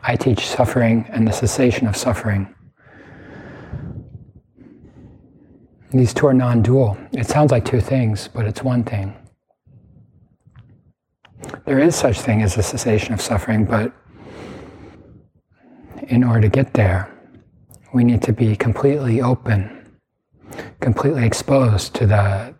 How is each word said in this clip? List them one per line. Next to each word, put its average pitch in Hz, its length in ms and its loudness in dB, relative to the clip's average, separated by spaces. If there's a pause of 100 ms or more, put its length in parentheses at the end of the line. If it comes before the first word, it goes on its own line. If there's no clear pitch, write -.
"I 123 100 0
teach 117 320 0
suffering 113 640 2
and 113 160 0
the 107 60 0
cessation 123 560 0
of 95 80 -2
suffering." 101 580 -2 (3250)
These 127 240 2
two - 120 2
are 135 80 4
non-dual. 120 640 2 (140)
It 123 140 -4
sounds 147 240 2
like 120 140 2
two 120 160 -2
things, 113 480 -2
but 117 180 -4
it's 104 160 -6
one 123 220 0
thing. 101 300 -6 (2500)
There 135 120 0
is 156 160 4
such 123 260 0
thing 110 220 0
as 98 160 0
a 101 40 0
cessation - 520 -2
of 101 60 -4
suffering, 110 440 0
but 107 280 -2 (2250)
in 123 160 2
order 117 160 2
to 107 80 4
get 131 260 0
there, 95 340 2 (840)
we 123 100 2
need 120 200 4
to 120 100 0
be 107 240 2
completely 131 680 0
open, 113 640 -2 (960)
completely 131 440 0
exposed 113 720 2
to 120 120 0
the 101 540 0